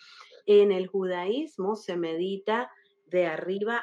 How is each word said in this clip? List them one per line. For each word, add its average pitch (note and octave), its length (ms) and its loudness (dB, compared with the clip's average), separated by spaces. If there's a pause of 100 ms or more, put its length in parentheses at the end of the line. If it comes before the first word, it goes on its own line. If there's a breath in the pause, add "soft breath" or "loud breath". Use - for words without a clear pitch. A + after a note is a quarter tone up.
(460 loud breath)
En G3+ 260 8
el F#3 160 0
judaísmo F#3+ 880 -4
se F#3+ 220 -8
medita F#3+ 760 -4 (360 loud breath)
de F3+ 200 0
arriba F#3+ 560 -4